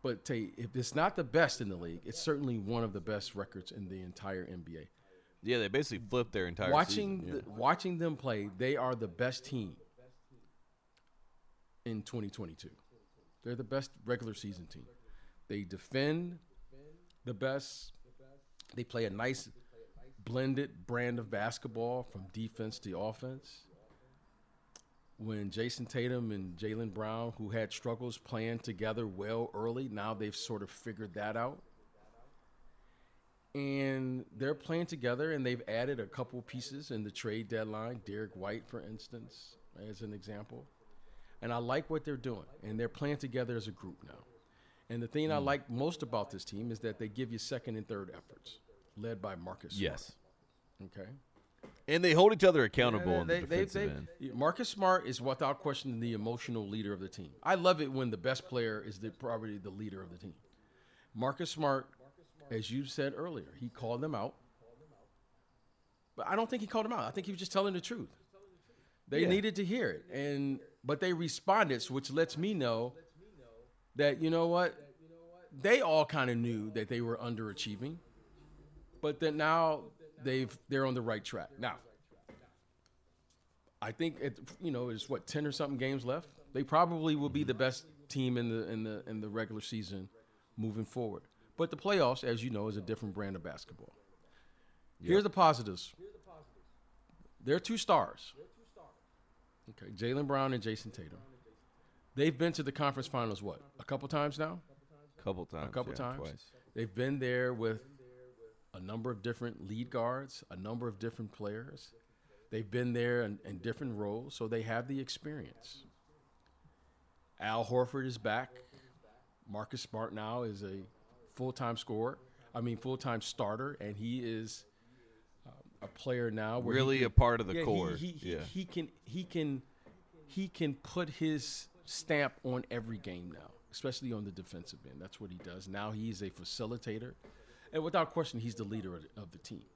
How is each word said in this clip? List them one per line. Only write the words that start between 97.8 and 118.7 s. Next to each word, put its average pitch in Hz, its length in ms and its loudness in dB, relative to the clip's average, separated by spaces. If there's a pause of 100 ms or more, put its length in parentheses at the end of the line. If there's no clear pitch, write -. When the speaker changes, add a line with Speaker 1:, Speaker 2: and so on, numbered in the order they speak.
Speaker 1:
Okay, 101 220 -14
Jaylen 123 360 0
Brown 135 260 4
and 113 100 0
Jason 110 280 -4
Tatum. 85 280 -12 (960)
They've 143 200 4
been 165 180 4
to 156 100 -2
the 135 80 0
conference 135 360 0
finals, 110 360 0
what, 90 160 -6 (180)
a - 60 -16
couple 135 240 -4
times 147 320 0
now? 170 220 -2 (600)
Speaker 2:
Couple 90 240 -2
times, 76 240 -6
Speaker 1:
A - 40 -10
couple - 180 -2
Speaker 2:
yeah, 62 60 -6
Speaker 1:
times. 127 220 -4
Speaker 2:
twice. - 320 -10 (220)
Speaker 1:
They've 110 220 -4
been 135 240 0
there 127 340 2
with 110 280 0 (920)
a 95 60 -12
number 110 300 -4
of 104 120 -4
different 117 460 -4
lead 117 220 -4
guards, 127 600 -2
a 92 40 -10
number 117 320 -4
of 98 120 -6
different 113 320 -4
players. 113 600 -8 (580)
They've 110 180 -2
been 120 240 2
there 120 300 4
in, 104 220 -2
in 98 140 -8
different 117 380 -4
roles, 107 380 -4
so 113 120 -2
they 113 160 0
have 117 240 -2
the 135 120 -2
experience. - 840 -10 (1600)
Al 110 260 0
Horford 127 400 2
is 123 120 -4
back. 110 320 0 (1000)